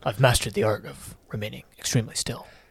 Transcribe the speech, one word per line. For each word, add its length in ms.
I've 160
mastered 340
the 100
art 220
of 300
remaining 340
extremely 380
still. 320